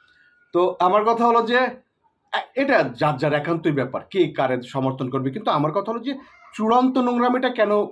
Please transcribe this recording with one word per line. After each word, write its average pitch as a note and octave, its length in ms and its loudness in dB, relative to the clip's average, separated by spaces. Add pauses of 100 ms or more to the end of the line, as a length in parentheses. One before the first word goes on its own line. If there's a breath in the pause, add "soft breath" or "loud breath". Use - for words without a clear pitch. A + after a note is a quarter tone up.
(520 soft breath)
তো F3+ 280 2
আমার G3 240 4
কথা A3+ 220 2
হলো A#3 200 4
যে A#3+ 120 2 (760)
এ-, - 220 -6
এটা C4+ 280 2
যার C#3 340 0
যার D3 160 0
একান্তই E3 400 -2
ব্যাপার, C3 280 -2 (100)
কে G3 180 0
কারে B2+ 340 -2
সমর্থন C3 480 -4
করবে। C3 200 -2
কিন্তু G#3+ 200 -6
আমার D3+ 220 0
কথা G3 200 -2
হলো A#3 100 -6
যে C4+ 120 -6 (400 loud breath)
চূড়ান্ত B3+ 440 2
নোংরামিটা B3 500 0
কেন G#3+ 240 0 (200)